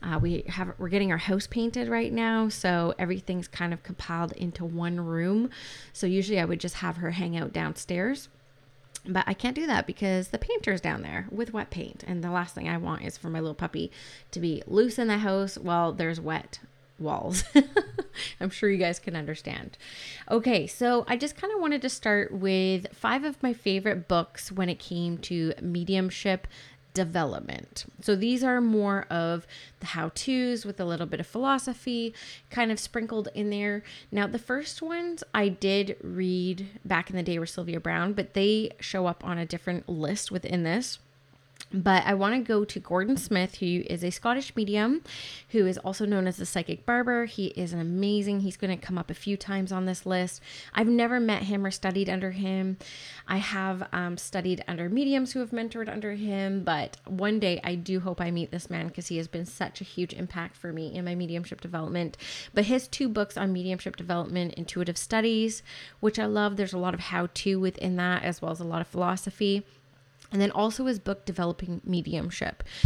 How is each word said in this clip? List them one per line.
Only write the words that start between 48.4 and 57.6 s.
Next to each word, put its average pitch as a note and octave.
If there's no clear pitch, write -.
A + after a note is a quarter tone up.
he's F#3+
gonna F#3+
come F#3
up E3
a D#3+
few G3+
times F#3+
on F#3
this F#3
list. F#3
I've G#3+
never A#3+
met G#3
him G3
or F#3+
studied F#3+
under F#3+
him. F#3+
I F#3+
have, F#3+
um, F3
studied F#3
under E3+
mediums C4
who C4
have A#3+
mentored A3+
under G#3
him, G3
but D#3
one G#3
day F3+